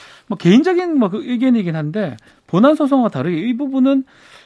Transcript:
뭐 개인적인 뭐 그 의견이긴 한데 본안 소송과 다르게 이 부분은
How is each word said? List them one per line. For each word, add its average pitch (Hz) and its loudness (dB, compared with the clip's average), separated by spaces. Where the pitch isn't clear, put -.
뭐 202 -6
개인적인 330 2
뭐 214 2
그 208 -6
의견이긴 233 -2
한데 156 -6
본안 262 4
소송과 269 0
다르게 151 -4
이 247 -2
부분은 269 0